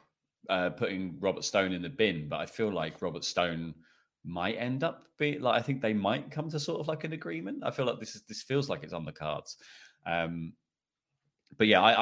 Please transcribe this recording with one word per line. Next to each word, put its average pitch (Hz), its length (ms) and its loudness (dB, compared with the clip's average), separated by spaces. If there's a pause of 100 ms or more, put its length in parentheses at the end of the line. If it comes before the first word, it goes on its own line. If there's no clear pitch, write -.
(480)
uh, 90 220 2
putting 95 500 -4
Robert 95 240 0
Stone 95 280 4
in 87 100 -2
the 87 60 -4
bin, 82 400 0
but 78 120 -4
I 85 60 -4
feel 110 260 -2
like 80 300 -4
Robert 85 220 -4
Stone 82 500 0 (500)
might 87 320 -2
end 131 280 -2
up - 340 -8
be, 147 200 0
like, 120 200 4
I - 40 2
think 135 200 -2
they 110 120 2
might 107 360 0
come 156 200 -6
to 156 100 -4
sort 165 200 -4
of, 151 80 -4
like, 156 160 -4
an 160 100 -6
agreement. 170 500 -8
I 120 60 -2
feel 135 160 -2
like 117 140 0
this - 160 -10
is, - 100 -20
this - 160 -12
feels 139 260 0
like 80 160 -4
it's 80 80 -12
on 82 120 -6
the 78 80 -8
cards. - 440 -6 (480)
Um, 85 500 -2 (1040)
but 110 100 6
yeah, 98 160 10
I, 110 200 10